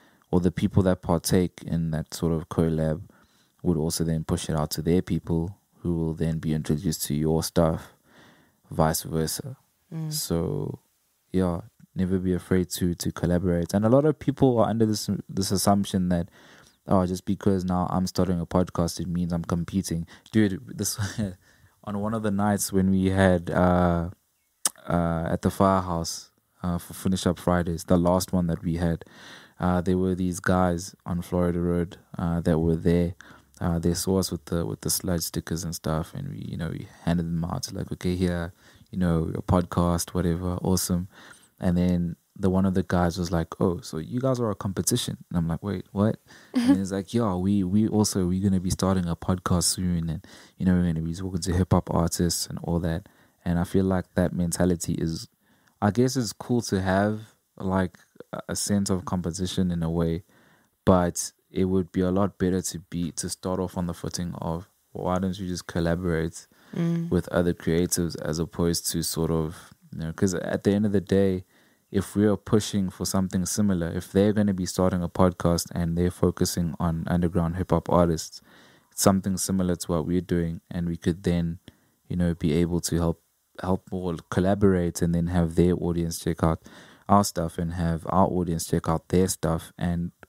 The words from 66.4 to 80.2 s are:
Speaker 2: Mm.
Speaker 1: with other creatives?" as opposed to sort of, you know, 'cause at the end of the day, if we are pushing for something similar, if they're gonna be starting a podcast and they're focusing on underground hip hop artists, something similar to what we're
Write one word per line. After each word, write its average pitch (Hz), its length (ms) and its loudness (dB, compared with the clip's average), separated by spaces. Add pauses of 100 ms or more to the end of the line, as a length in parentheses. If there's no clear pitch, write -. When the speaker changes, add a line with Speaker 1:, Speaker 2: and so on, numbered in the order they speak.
Speaker 2:
Mm. 170 360 -2
Speaker 1:
with - 200 0
other 87 220 2
creatives?" 85 720 0
as 78 160 -4
opposed 85 540 0
to 85 100 -2
sort 82 300 -2
of, 80 420 -4 (180)
you 80 60 -12
know, 80 140 -6
'cause 92 220 0
at - 280 -4
the 104 100 2
end 104 140 2
of 101 60 -2
the 98 80 2
day, 95 440 2 (460)
if - 240 -2
we 101 140 4
are 101 80 2
pushing 101 520 0
for 90 160 -6
something 92 420 0
similar, 95 420 0
if 92 240 -6
they're 101 200 4
gonna 101 220 2
be 92 120 -2
starting 90 360 2
a 85 60 -2
podcast 87 640 2
and 85 240 0
they're 90 140 2
focusing 87 640 0
on 82 300 0
underground 85 480 0
hip 92 160 -2
hop 85 180 0
artists, 85 500 2 (540)
something 95 420 2
similar 90 380 0
to - 160 -6
what 82 160 0
we're 87 140 0